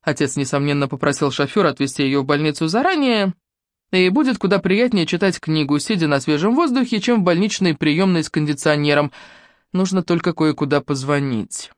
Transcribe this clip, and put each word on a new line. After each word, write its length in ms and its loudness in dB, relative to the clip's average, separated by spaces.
Отец, 340 -2
несомненно, 540 -2
попросил 420 -2
шофера 380 0
отвезти 340 -2
ее 180 2
в 40 -4
больницу 420 0
заранее, 640 0
и 180 2
будет 280 2
куда 220 0
приятнее 460 0
читать 340 -2
книгу, 400 0
сидя 280 -2
на 120 2
свежем 360 0
воздухе, 440 0
чем 220 2
в 20 0
больничной 500 0
приемной 520 2
с 40 -14
кондиционером. 840 0
Нужно 320 0
только 300 0
кое-куда 480 0
позвонить. 960 -4